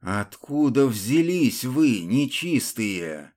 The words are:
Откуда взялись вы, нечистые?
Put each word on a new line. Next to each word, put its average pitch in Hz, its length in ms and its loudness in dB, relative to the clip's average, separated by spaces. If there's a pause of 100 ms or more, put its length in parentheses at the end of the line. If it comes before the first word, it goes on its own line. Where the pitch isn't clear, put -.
Откуда 131 840 0
взялись 139 760 0
вы, 131 380 2
нечистые? 101 1300 -2